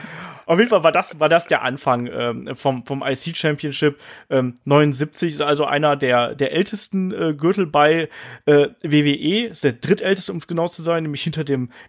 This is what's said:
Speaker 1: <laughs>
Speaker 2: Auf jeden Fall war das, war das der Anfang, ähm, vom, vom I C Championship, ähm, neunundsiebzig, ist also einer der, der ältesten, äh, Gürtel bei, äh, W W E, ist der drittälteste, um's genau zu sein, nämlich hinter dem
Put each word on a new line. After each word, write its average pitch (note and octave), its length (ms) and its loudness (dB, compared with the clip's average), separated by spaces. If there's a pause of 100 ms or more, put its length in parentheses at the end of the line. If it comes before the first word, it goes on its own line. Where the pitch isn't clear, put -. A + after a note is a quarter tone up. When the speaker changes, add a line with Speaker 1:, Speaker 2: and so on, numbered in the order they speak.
Speaker 1:
<laughs> - 40 -18 (420)
Speaker 2:
Auf E3+ 100 2
jeden A#3+ 120 4
Fall F#3 140 4
war E3 80 -2
das, F3 280 -4
war D3+ 100 2
das E3 180 2
der D3 140 0
Anfang, B2 500 -2
ähm, A#2+ 440 -6
vom, B2+ 280 -2
vom C3+ 240 -8
I C#3 80 -2
C E3 180 -8
Championship, D3 680 -2 (280)
ähm, B2+ 360 0
neunundsiebzig, D3 680 2
ist D3 80 -6
also D3 240 2
einer C#3+ 300 2
der, B2 400 0
der C#3 160 -2
ältesten, F#3+ 600 -2
äh, D#3+ 240 -2
Gürtel F3 320 0
bei, D3+ 420 4 (380)
äh, C#3+ 200 6 (140)
W D3 240 2
W C#3+ 80 4
E, F#3 320 0
ist F#3+ 180 -10
der B2+ 100 2
drittälteste, F#3+ 600 -2
um's E3 140 -10
genau E3+ 200 -2
zu E3+ 140 -6
sein, E3 220 0
nämlich D3 180 -6
hinter D#3 240 -4
dem C3 240 -2 (200)